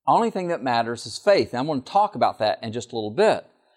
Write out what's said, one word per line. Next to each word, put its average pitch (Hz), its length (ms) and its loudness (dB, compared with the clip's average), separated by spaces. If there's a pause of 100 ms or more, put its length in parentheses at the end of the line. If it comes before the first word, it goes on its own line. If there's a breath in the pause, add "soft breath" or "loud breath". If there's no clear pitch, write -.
Only 208 260 2
thing 180 180 -4
that 170 120 -4
matters 117 440 -2
is 110 120 -12
faith. 190 340 2
And 120 80 -4
I'm 135 80 -2
gonna 143 140 -2
talk 202 340 0
about 113 240 0
that 107 220 0
in 113 100 -8
just 113 200 -8
a - 40 -8
little 107 180 -6
bit. 170 320 2 (320)